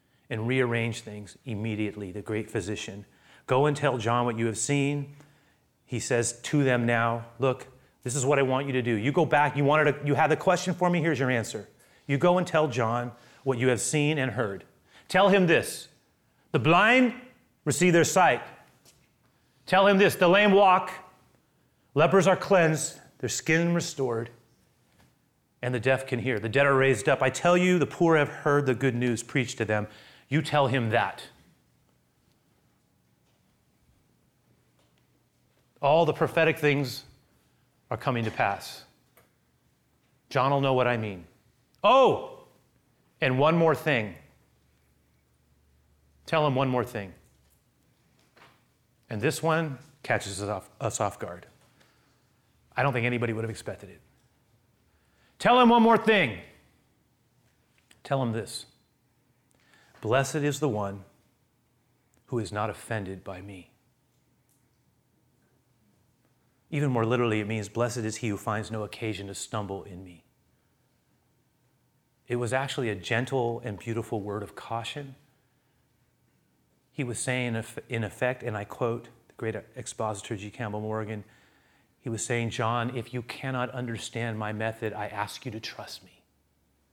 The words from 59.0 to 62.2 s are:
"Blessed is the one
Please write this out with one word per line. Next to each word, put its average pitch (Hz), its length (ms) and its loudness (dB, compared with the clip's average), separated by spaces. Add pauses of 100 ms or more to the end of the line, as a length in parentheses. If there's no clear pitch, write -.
"Blessed 131 360 0
is 147 220 -2
the 151 100 0
one 101 360 -6 (1200)